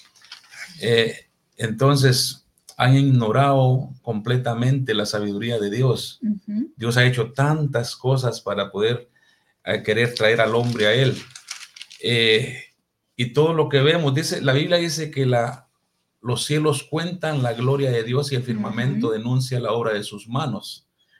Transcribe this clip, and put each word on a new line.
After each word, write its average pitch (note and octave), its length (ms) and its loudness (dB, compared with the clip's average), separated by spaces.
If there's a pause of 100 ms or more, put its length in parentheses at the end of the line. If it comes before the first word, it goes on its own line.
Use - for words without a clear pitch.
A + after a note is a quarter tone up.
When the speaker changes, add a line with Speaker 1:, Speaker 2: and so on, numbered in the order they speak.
(840)
Speaker 1:
Eh, A2+ 460 0 (280)
entonces, B2+ 880 2 (300)
han B2+ 180 4
ignorado C3 960 4 (140)
completamente B2 880 0
la G#2 140 0
sabiduría G#2 520 -4
de G2+ 120 -2
Dios. B2 520 -2
Speaker 2:
Ujú. G#3+ 540 -4
Speaker 1:
Dios A#2 220 -2
ha B2 80 6
hecho B2+ 260 0
tantas C#3 640 -2
cosas B2+ 460 -2
para G2 280 -4
poder, A2+ 380 -2 (560)
eh, G#2+ 180 -4
querer A#2 320 0
traer A2+ 280 2
al A2 120 0
hombre A#2 340 0
a A2 60 4
él. C3 220 2 (840)
Eh, A2+ 640 0 (520)
y B2 160 -4
todo D#3 220 4
lo D3+ 140 2
que C#3 120 2
vemos, D3+ 340 2
dice, - 260 -2
la C#3 120 0
Biblia F3 260 2
dice D#3+ 320 -4
que C3+ 160 0
la, B2 420 0 (540)
los B2 220 -4
cielos D3+ 400 0
cuentan D#3+ 580 -4
la A#2+ 100 0
gloria C3 380 0
de A#2 120 0
Dios B2+ 300 -2
y - 40 -2
el A#2+ 60 -2
firmamento A#2 680 -2
Speaker 2:
Ujú. A2 80 -2
Speaker 1:
denuncia B2+ 440 -2
la A2 120 -2
obra A2+ 200 -2
de G#2 100 -2
sus G#2 260 -14
manos. B2 580 -6 (340)